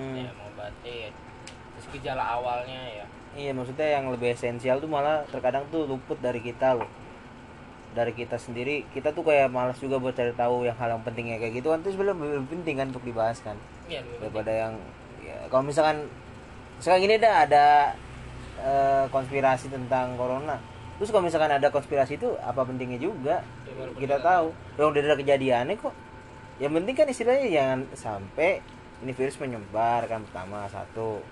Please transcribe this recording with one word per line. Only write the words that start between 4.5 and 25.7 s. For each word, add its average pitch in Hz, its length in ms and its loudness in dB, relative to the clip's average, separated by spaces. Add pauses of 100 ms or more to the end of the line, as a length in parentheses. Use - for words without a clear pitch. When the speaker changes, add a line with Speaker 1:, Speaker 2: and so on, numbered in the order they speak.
Speaker 1:
tuh 156 120 -6
malah 147 360 2
terkadang 127 440 0
tuh 160 160 0
luput 135 320 -4
dari 123 200 -2
kita 120 360 2
loh. 113 160 -2 (1000)
Dari 117 240 0
kita 120 240 -6
sendiri, 123 520 -4
kita 139 200 -2
tuh 160 160 -2
kayak 139 240 6
malas 127 260 0
juga 135 220 -2
buat 127 160 -2
cari 120 180 0
tahu 123 300 2
yang 117 160 0
hal 117 160 0
yang 113 80 -4
pentingnya 117 360 -6
kayak 117 200 -4
gitu 139 120 0
kan, 160 120 2
itu 196 80 -4
sebenarnya 196 260 0
lebih, 147 200 -4
lebih 135 160 -4
penting 165 240 -4
kan 135 120 -2
untuk 127 140 -8
dibahas 113 380 -2
kan. 107 180 -10 (280)
Speaker 2:
Iya, 147 140 -8
lebih 120 200 -12
Speaker 1:
Daripada 107 260 -4
Speaker 2:
penting. 110 140 0
Speaker 1:
yang, 110 140 -2 (460)
ya, 73 160 -12 (140)
kalau 131 140 4
misalkan, 151 320 4 (840)
misalkan 185 240 6
gini 208 160 6
dah, 214 220 8
ada, 147 260 8 (960)
eh, 139 500 4
konspirasi 131 580 2
tentang 127 460 0
corona. 131 420 -2 (400)
Terus 208 140 -4
kalau 196 140 6
misalkan 156 260 4
ada 139 160 6
konspirasi 147 480 2
itu, 233 240 -2
apa 127 240 -2
pentingnya 127 380 -4
juga? 160 420 -2 (220)
Speaker 2:
Ya, - 80 -14
walaupun - 240 -10
Speaker 1:
Kita 135 160 -4
Speaker 2:
tidak 139 80 2
Speaker 1:
tahu. 165 260 6 (220)
Speaker 2:
tahu. - 80 -16
Speaker 1:
Ya, 143 100 4
udah 147 160 4
ada 147 160 4
kejadiannya 135 580 4